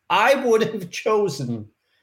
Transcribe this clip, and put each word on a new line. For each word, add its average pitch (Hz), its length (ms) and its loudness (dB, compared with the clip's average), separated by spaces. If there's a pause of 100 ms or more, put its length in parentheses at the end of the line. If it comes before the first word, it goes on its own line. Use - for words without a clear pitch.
I 220 260 4
would 233 260 2
have 220 300 -6
chosen 143 760 -2 (360)